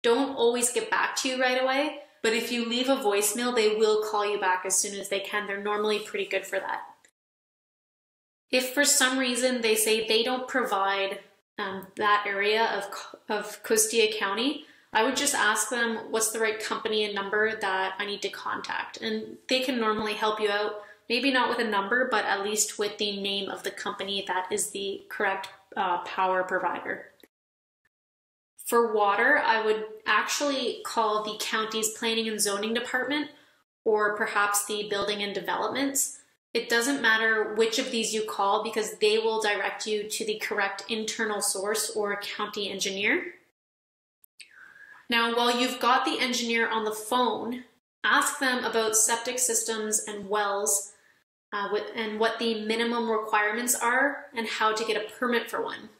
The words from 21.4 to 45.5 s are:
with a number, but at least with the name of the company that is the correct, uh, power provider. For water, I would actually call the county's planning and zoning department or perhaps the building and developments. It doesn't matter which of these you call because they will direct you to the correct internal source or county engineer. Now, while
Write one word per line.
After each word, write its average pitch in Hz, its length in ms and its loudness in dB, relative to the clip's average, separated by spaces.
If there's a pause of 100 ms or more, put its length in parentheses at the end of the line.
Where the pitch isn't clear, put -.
with 240 120 0
a 220 100 0
number, 214 400 2
but 208 160 2
at 196 180 0
least 214 360 0
with 208 180 -2
the 202 240 -2
name 196 280 -2
of 185 120 -8
the 196 80 -6
company 196 580 -6
that 185 240 -2
is 208 200 -2
the 196 360 -6
correct, 190 400 -2 (300)
uh, 180 220 0
power 185 440 0
provider. - 680 -4 (1500)
For 233 260 2
water, 214 460 4
I 226 260 2
would 214 220 0 (220)
actually 262 760 0
call 214 400 0
the 214 160 -6
county's 220 520 -2
planning 226 360 -2
and 214 140 -4
zoning 208 320 0
department 254 560 -2 (560)
or 208 320 2
perhaps 208 480 0
the 208 240 -4
building 202 320 -2
and 202 140 -4
developments. 240 840 -2 (340)
It 233 160 -2
doesn't 233 360 2
matter 220 500 2
which 226 240 2
of - 140 -2
these 220 200 0
you 214 120 0
call 202 400 2
because 220 340 -4
they 214 220 4
will 220 200 0
direct 202 460 -2
you 208 240 -2
to - 160 -4
the 208 140 -2
correct 196 500 -2
internal 214 520 -2
source 208 500 -2
or 202 300 -2
county 208 500 -6
engineer. 202 640 -2 (1800)
Now, 233 240 4
while 240 240 4